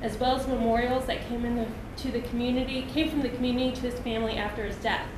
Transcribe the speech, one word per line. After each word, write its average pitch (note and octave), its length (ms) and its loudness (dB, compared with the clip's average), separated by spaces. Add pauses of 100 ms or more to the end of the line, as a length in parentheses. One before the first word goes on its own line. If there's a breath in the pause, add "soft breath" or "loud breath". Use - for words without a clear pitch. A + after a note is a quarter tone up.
as G#3+ 160 0
well B3+ 160 4
as C4 120 -2
memorials B3 600 2
that - 200 -2
came A#3+ 160 -2
in A#3+ 120 0
the, A3+ 100 0 (320)
to C4 140 -4
the A3+ 100 0
community, B3+ 640 0
came D4+ 260 0
from D4 140 0
the B3 60 2
community B3+ 420 2
to B3+ 100 -4
his B3 200 -2
family A3+ 320 0
after G#3 300 -2
his G3 120 -2
death. G3+ 320 0 (100)